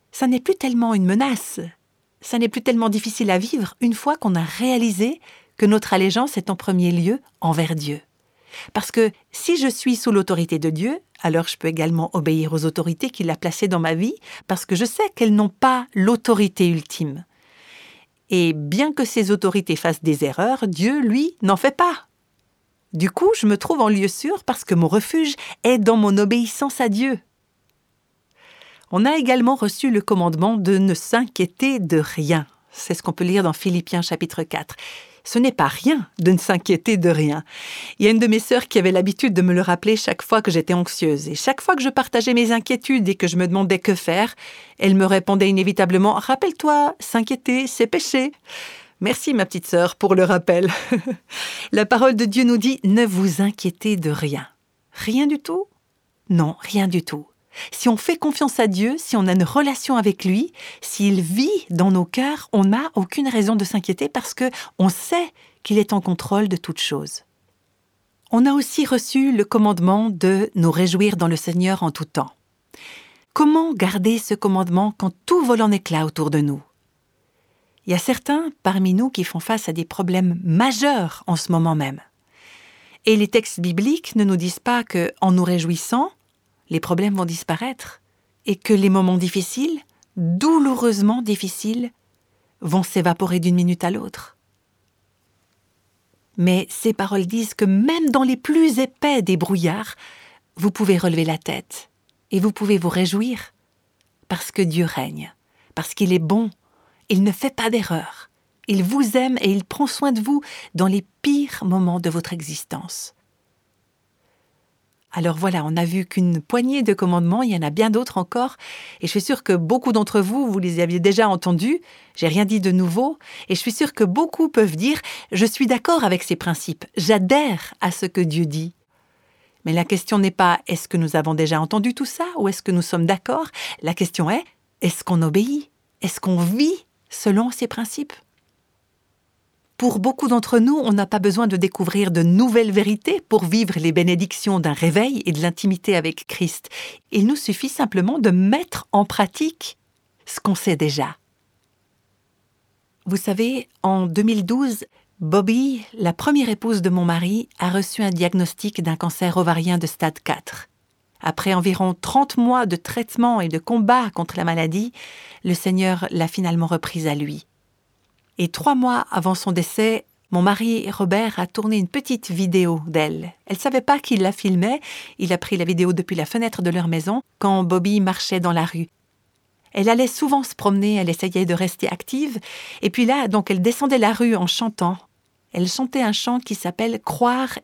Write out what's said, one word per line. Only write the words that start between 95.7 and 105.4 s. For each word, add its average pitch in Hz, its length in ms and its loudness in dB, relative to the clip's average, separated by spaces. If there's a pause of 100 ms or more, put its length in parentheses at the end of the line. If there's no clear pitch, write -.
Mais 180 320 2
ces 220 240 -2
paroles 196 320 -2
disent 220 260 -4
que - 140 0
même 277 420 2
dans 269 140 2
les 254 160 2
plus 302 400 2
épais 262 420 0
des 185 160 2
brouillards, 175 580 -2 (640)
vous 190 140 2
pouvez 196 260 2
relever 165 300 0
la 160 100 -2
tête - 540 -10 (400)
et 190 100 0
vous 208 100 2
pouvez 202 280 0
vous 175 100 -2
réjouir 196 640 -2 (760)
parce - 220 -8
que 202 120 -2
Dieu 165 240 0
règne, 151 480 -8 (400)